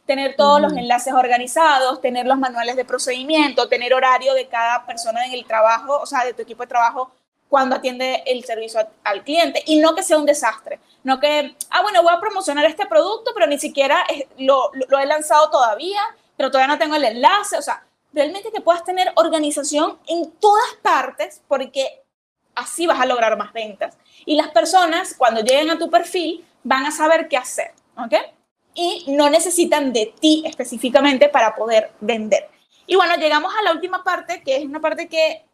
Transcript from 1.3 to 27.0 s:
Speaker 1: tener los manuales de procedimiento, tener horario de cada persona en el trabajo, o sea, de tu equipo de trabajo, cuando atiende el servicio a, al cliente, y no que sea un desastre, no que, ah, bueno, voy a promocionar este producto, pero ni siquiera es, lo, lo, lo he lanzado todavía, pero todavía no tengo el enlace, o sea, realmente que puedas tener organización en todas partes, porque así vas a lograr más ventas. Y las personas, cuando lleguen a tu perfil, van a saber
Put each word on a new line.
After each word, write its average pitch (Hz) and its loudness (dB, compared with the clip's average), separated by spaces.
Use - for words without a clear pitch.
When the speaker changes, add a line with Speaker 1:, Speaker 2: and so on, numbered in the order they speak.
Speaker 1:
tener 247 -2
los 262 2
manuales 247 -4
de 254 -4
procedimiento, 262 -2
tener 247 0
horario 262 2
de 254 -2
cada 240 -2
persona 233 -6
en 254 -10
el 247 -10
trabajo, 226 2
o 294 -10
sea, 262 -2
de 247 -6
tu 233 -10
equipo 233 -12
de - -10
trabajo, 247 0
cuando 262 2
atiende 254 -4
el 247 -2
servicio 226 -6
a, 220 -2
al 202 -4
cliente, 302 -2
y 311 2
no 320 4
que 370 -6
sea 320 2
un 294 -2
desastre, 285 -2
no 262 -2
que, 294 0
ah, 359 2
bueno, 392 4
voy 339 6
a 349 4
promocionar 339 -2
este 320 0
producto, 403 0
pero 392 0
ni 285 -2
siquiera 294 0
es, 302 -8
lo, 262 2
lo, 262 -6
lo 269 2
he 277 0
lanzado 302 4
todavía, 285 0
pero 269 -2
todavía 269 2
no 285 -2
tengo 311 -2
el 294 0
enlace, 294 0
o 302 -6
sea, - -8
realmente 349 -4
que 427 -8
puedas 339 2
tener 370 -2
organización 302 0
en 330 -4
todas 415 2
partes, 294 -2
porque 269 -4
así 330 -4
vas 285 2
a 254 2
lograr 226 0
más 208 -10
ventas. 214 -10
Y 302 -2
las 302 0
personas, 339 2
cuando 226 2
lleguen 277 0
a 330 -2
tu 330 -4
perfil, 349 -2
van 262 0
a 302 -4
saber 320 2